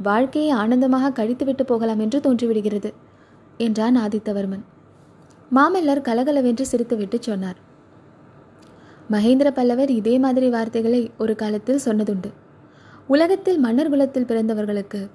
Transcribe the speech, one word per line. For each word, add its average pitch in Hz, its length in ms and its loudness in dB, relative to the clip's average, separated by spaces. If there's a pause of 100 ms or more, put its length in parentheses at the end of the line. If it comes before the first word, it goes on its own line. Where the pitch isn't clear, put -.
வாழ்க்கையை 262 520 0
ஆனந்தமாக 254 600 2
கழித்துவிட்டு 262 500 -2
போகலாம் 226 400 0
என்று 226 160 0
தோன்றிவிடுகிறது," 214 720 0 (680)
என்றான் 226 380 2
ஆதித்தவர்மன். 202 680 -4 (880)
மாமல்லர் 285 560 2
கலகலவென்று 254 580 0
சிரித்துவிட்டு 233 540 -2
சொன்னார், 190 400 -6 (1500)
"மகேந்திர 247 420 4
பல்லவர் 254 400 0
இதே 226 260 0
மாதிரி 262 320 2
வார்த்தைகளை 226 520 0 (160)
ஒரு 220 180 -2
காலத்தில் 214 500 -2
சொன்னதுண்டு. 208 440 -2 (800)
உலகத்தில் 349 520 2
மன்னர் 262 320 2
குலத்தில் 277 360 0
பிறந்தவர்களுக்கு 208 720 -4 (140)